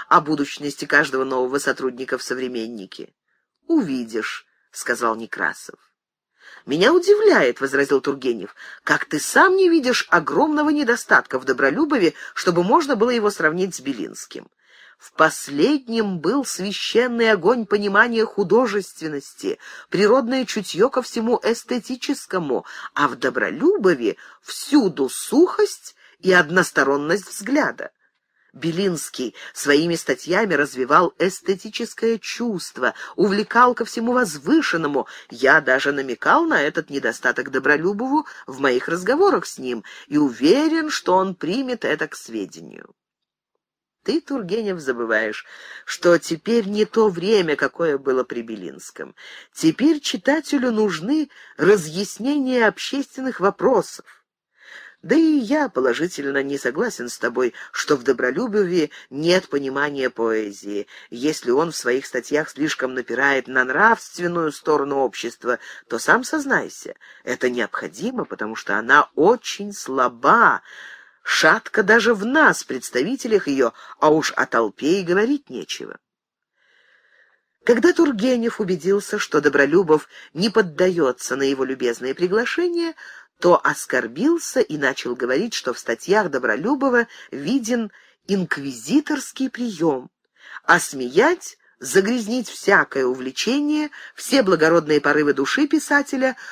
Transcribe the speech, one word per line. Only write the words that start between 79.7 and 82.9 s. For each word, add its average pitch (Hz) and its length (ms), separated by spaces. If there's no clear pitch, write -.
не 190 160
поддаётся 170 840
на 135 80
его 135 220
любезные 123 500
приглашения, 330 800